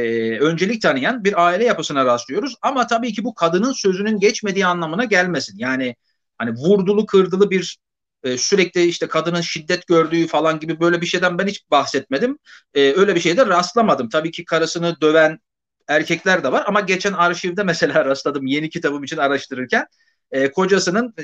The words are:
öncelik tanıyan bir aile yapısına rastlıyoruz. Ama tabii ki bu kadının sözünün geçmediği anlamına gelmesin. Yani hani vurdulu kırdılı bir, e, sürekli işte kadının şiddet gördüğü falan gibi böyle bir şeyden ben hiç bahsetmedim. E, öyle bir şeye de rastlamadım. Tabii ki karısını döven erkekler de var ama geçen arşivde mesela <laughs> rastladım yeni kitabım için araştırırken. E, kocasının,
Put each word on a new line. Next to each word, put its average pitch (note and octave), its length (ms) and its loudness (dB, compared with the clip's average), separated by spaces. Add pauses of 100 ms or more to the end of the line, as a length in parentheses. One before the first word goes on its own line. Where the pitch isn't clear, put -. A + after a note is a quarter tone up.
(400)
öncelik E3+ 420 0
tanıyan F3 420 0
bir G3+ 220 2
aile G3+ 200 2
yapısına D3 400 0
rastlıyoruz. C#3+ 560 -2
Ama B3 260 -2
tabii A#3 260 -2
ki G#3+ 100 -6
bu A#3 120 -6
kadının F#3 360 0
sözünün G3+ 480 -2
geçmediği G3 460 0
anlamına F3 400 -2
gelmesin. F3+ 520 -2
Yani B2+ 380 -4 (420)
hani A#2+ 140 -4
vurdulu F#3+ 540 2
kırdılı F#3+ 460 2
bir, F#3 260 -2 (460)
e, B2+ 140 -2
sürekli F3+ 460 2
işte E3+ 240 0
kadının E3+ 340 -2
şiddet E3+ 460 -6
gördüğü E3 400 2
falan D#3 320 0
gibi D#3+ 200 -6
böyle E3+ 220 2
bir E3+ 40 -2
şeyden F3+ 320 0
ben G3 100 0
hiç - 240 -10
bahsetmedim. A#3 640 0 (360)
E, C#3 200 4
öyle F#3+ 220 4
bir E3+ 40 0
şeye E3+ 180 0
de C4 80 6
rastlamadım. F3+ 640 2
Tabii D#3+ 220 -2
ki - 140 -14
karısını E3 560 -2
döven D#3 380 4 (480)
erkekler E3+ 560 0
de C3+ 80 0
var C#4+ 160 2
ama G#3 120 2
geçen F#3+ 340 -2
arşivde F3 500 -2
mesela D#3+ 420 0
<laughs> - 0 -
rastladım C#3 400 -2
yeni D3+ 240 -2
kitabım D3 340 -4
için D#3 140 -10
araştırırken. C#3 720 -2 (440)
E, C3+ 200 0
kocasının, F#3+ 640 0 (100)